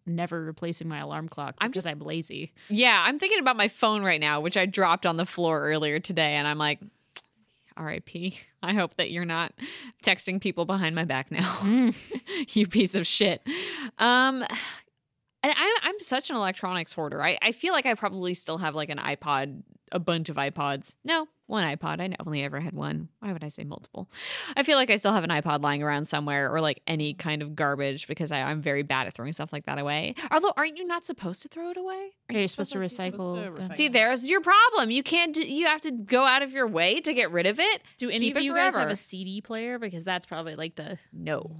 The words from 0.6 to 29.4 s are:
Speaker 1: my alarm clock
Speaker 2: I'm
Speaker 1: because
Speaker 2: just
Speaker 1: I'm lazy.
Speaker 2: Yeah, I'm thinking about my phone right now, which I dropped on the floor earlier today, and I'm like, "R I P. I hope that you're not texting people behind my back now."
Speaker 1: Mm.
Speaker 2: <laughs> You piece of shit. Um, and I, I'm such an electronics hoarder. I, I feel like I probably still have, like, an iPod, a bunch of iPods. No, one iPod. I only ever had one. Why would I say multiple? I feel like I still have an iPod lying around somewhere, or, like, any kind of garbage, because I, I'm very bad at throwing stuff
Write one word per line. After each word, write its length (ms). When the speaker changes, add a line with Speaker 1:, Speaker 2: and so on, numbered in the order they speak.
Speaker 1:
my 100
alarm 280
clock 320
Speaker 2:
I'm 120
Speaker 1:
because 140
Speaker 2:
just 60
Speaker 1:
I'm 100
lazy. 520
Speaker 2:
Yeah, 380
I'm 120
thinking 200
about 180
my 120
phone 360
right 160
now, 220
which 160
I 80
dropped 400
on 100
the 80
floor 380
earlier 360
today, 360
and 120
I'm 120
like, 220
"R 100
I 120
P. 380
I 120
hope 220
that 140
you're 140
not 300
texting 340
people 280
behind 280
my 120
back 240
now." 180
Speaker 1:
Mm. 360
Speaker 2:
<laughs> 60
You 120
piece 280
of 120
shit. 340
Um, 460
and 140
I, 280
I'm 160
such 300
an 60
electronics 560
hoarder. 300
I, 180
I 120
feel 200
like 140
I 80
probably 400
still 240
have, 160
like, 160
an 80
iPod, 640
a 80
bunch 280
of 80
iPods. 680
No, 240
one 180
iPod. 360
I 120
only 160
ever 160
had 160
one. 340
Why 120
would 120
I 40
say 140
multiple? 480
I 80
feel 120
like 140
I 60
still 160
have 100
an 80
iPod 320
lying 220
around 220
somewhere, 460
or, 80
like, 280
any 260
kind 280
of 120
garbage, 540
because 240
I, 100
I'm 180
very 220
bad 240
at 80
throwing 180
stuff 200